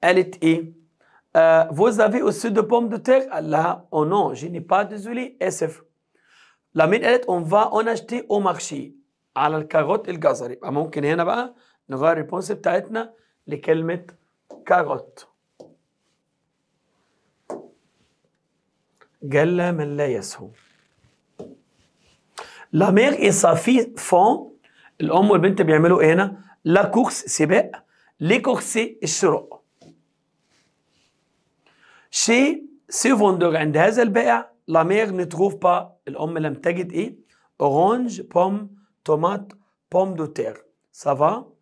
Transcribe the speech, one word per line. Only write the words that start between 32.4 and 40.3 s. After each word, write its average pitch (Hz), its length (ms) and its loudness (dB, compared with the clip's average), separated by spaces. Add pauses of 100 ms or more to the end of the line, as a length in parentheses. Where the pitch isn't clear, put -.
سي 240 280 0
فوندور، 180 400 2
عند 156 200 0
هذا 214 260 2
البائع، 233 480 0 (180)
لا 160 140 2
مير 202 280 0
نتروف 185 440 -2
با، 180 420 -2 (120)
الأم 156 300 -8
لم 151 160 -4
تجد 175 380 -6
إيه؟ 208 240 -6 (440)
أورانج، 190 600 0
بوم، 196 560 -2 (280)
تومات، 170 480 -2 (400)
بوم 190 220 0
دو 160 120 -6
تير. 139 380 -8 (280)